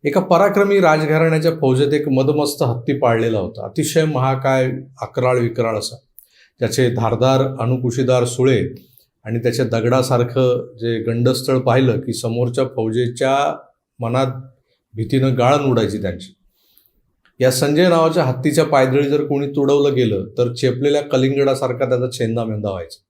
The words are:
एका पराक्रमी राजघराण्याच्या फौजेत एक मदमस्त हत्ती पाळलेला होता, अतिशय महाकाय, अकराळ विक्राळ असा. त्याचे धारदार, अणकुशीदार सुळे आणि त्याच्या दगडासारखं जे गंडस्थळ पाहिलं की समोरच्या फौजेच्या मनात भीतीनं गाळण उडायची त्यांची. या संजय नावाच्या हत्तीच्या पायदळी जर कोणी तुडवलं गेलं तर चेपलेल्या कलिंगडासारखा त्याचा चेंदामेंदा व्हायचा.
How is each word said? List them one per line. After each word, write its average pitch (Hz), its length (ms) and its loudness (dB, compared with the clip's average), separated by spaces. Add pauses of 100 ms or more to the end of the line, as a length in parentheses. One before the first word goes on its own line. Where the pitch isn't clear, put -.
एका 185 180 0
पराक्रमी 196 580 2
राजघराण्याच्या 156 720 2 (100)
फौजेत 139 320 2
एक 147 160 -2
मदमस्त 143 540 0
हत्ती 120 340 -2
पाळलेला 113 420 0
होता, - 260 -8
अतिशय 156 400 -2
महाकाय, 131 680 0 (300)
अकराळ 123 380 0
विक्राळ 113 380 -2
असा. - 180 -8 (640)
त्याचे 120 300 2
धारदार, 120 720 0
अणकुशीदार 123 640 0
सुळे 120 440 0 (540)
आणि 113 160 -4
त्याच्या 117 260 0
दगडासारखं 120 1120 0
जे 113 200 -2
गंडस्थळ 120 580 0
पाहिलं 127 420 2
की 117 140 -6
समोरच्या 120 500 -2 (120)
फौजेच्या 123 840 -2 (420)
मनात 123 280 -2 (680)
भीतीनं 127 440 0
गाळण 135 340 2
उडायची 107 260 0
त्यांची. 92 380 -8 (1040)
या 127 120 4
संजय 147 380 2
नावाच्या 165 340 2
हत्तीच्या 143 420 0
पायदळी 135 380 2
जर 143 200 0
कोणी 143 240 -2
तुडवलं 143 480 2
गेलं 107 300 0 (120)
तर 120 160 0
चेपलेल्या 139 480 0
कलिंगडासारखा 135 880 0
त्याचा 123 200 0
चेंदामेंदा 110 600 -4
व्हायचा. 87 400 -10